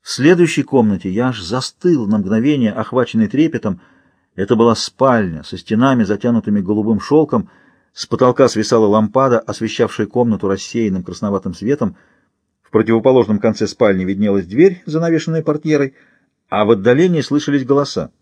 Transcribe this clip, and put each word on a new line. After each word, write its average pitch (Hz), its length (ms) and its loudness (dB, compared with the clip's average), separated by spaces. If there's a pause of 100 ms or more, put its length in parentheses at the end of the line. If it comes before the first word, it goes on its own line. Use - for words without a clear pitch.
В - 80 -18
следующей 160 540 2
комнате 104 460 0
я 120 200 -2
аж 110 120 -8
застыл 127 640 -2
на 107 120 0
мгновение, 110 560 0
охваченный 113 560 -2
трепетом. 123 500 -2 (560)
Это 101 220 0
была 113 180 4
спальня 107 680 -2
со - 140 -14
стенами, 120 460 0
затянутыми 104 560 0
голубым 104 400 -2
шёлком. 143 500 0 (440)
С - 120 -12
потолка 127 440 2
свисала 110 360 2
лампада, 110 540 2
освещавшая 107 680 -4
комнату 113 400 -2
рассеянным 98 560 -2
красноватым 95 500 -6
светом. 117 420 -4 (680)
В - 100 -20
противоположном 113 680 2
конце 107 280 -2
спальни 95 380 0
виднелась 98 400 0
дверь, 170 400 2
занавешенная 160 580 -2
портьерой, 151 520 -2 (540)
а 104 160 0
в 107 60 2
отдалении 135 500 2
слышались 143 440 -2
голоса. 135 460 -2 (100)